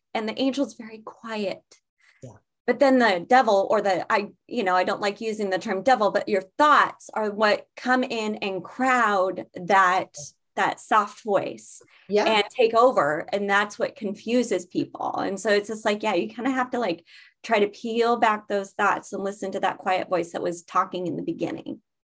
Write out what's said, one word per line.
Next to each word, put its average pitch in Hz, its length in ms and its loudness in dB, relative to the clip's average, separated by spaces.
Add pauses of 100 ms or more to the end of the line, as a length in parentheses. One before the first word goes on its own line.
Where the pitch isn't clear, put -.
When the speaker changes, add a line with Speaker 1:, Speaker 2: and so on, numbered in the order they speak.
(140)
Speaker 1:
and 220 140 -4
the 220 100 -6
angel's 262 360 -2
very 220 240 -18
quiet. 220 640 -8 (600)
Speaker 2:
Yeah. 120 100 -18 (340)
Speaker 1:
But 240 120 0
then 277 200 6
the 190 280 2
devil, 220 440 6
or 214 100 2
the, 190 320 0
I, 208 160 0 (180)
you 233 160 -6
know, 180 140 2
I 185 80 4
don't 208 160 -4
like 202 220 -4
using 214 280 -4
the 185 80 0
term 190 240 -4
devil, 214 280 4
but - 180 -2
your 190 140 0 (160)
thoughts 285 560 4
are 214 160 -2
what 208 440 2
come 254 300 0
in 220 320 -4
and 190 260 -6
crowd 208 920 0
that, 185 600 2 (420)
that 190 220 0
soft - 460 0
voice - 560 -4 (280)
Speaker 2:
Yeah. 202 180 2
Speaker 1:
and 214 240 4
take 226 240 2
over. 175 580 4
And 202 160 -2
that's 202 300 0
what - 180 -4
confuses 214 720 -2
people. - 500 -6
And 190 240 -4
so 220 100 -2
it's 202 180 0
just 220 180 -8
like, 208 160 0
yeah, 214 120 -2
you 180 140 -2
kinda 247 220 -4
have 254 220 -2
to, 240 60 -4
like, 190 260 -4 (380)
try 220 180 2
to 202 80 4
peel 233 500 -2
back 214 280 0
those 202 260 -4
thoughts - 420 -2
and 196 100 -6
listen 196 280 -6
to 196 80 -6
that 190 180 -2
quiet 185 320 -2
voice 170 220 -2
that - 100 -6
was 170 200 -6
talking 185 440 -4
in - 100 -6
the 170 60 -6
beginning. - 580 -8 (240)